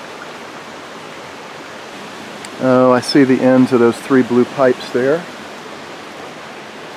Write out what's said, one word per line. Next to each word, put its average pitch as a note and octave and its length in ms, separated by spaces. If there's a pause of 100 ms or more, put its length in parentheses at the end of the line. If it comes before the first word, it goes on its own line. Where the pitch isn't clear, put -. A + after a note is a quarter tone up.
(2500)
Oh, B2+ 320
I B2 80
see C#3 240
the B2+ 160
ends B2+ 320
of A#2+ 80
those A#2 180
three C3 240
blue A#2+ 220
pipes B2+ 480
there. C3+ 260 (1800)